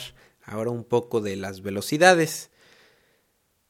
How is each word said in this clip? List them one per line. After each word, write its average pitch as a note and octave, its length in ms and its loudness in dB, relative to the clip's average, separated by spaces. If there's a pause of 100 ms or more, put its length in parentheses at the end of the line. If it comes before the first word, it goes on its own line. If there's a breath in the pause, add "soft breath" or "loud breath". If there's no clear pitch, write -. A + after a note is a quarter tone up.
(440 soft breath)
ahora A2 280 -6
un A#2 120 -8
poco A#2+ 380 -2
de G2+ 140 -6
las F#2+ 260 -10
velocidades. D#3 880 2 (1200 soft breath)